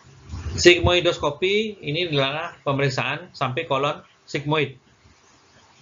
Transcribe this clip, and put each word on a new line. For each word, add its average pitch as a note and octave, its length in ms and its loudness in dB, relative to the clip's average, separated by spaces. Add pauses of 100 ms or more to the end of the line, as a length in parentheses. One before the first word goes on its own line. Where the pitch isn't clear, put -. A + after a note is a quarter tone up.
(580)
Sigmoidoskopi, F3 1300 2
ini E3 240 -2
adalah D3 560 -2
pemeriksaan C#3 640 -2
sampai C3 400 -4
kolon C#3 320 -2 (240)
sigmoid. D3 560 -2 (1000)